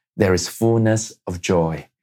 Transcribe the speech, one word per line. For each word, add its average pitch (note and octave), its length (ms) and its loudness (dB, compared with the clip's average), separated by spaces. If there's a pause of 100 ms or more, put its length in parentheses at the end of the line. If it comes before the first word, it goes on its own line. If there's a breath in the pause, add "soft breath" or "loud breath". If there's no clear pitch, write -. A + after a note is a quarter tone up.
(180)
there F#2+ 160 4
is F2 160 -2
fullness A2 640 0 (120)
of F2+ 140 -8
joy. E2 480 -2 (160)